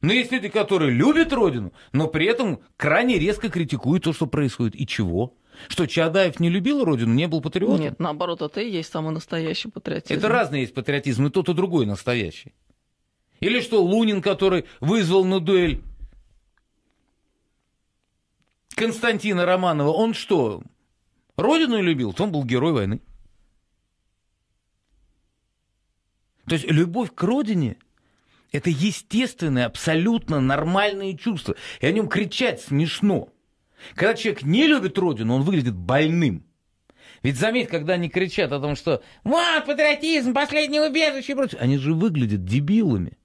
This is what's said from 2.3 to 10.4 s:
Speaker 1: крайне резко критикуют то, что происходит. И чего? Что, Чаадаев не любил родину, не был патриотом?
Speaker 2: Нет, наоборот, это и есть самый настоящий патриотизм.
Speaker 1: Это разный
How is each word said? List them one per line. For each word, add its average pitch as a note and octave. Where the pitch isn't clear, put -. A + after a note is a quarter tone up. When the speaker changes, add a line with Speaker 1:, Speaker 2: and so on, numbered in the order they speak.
Speaker 1:
крайне A3
резко G3+
критикуют D3+
то, E3
что D3+
происходит. B2
И B2+
чего? G2+
Что, E3
Чаадаев E3
не E3+
любил A#3+
родину, A#2
не D#3+
был D#3
патриотом? F#3+
Speaker 2:
Нет, C#3+
наоборот, E3
это D#3
и A#3
есть E3+
самый D#3+
настоящий D#3+
патриотизм. -
Speaker 1:
Это -
разный G3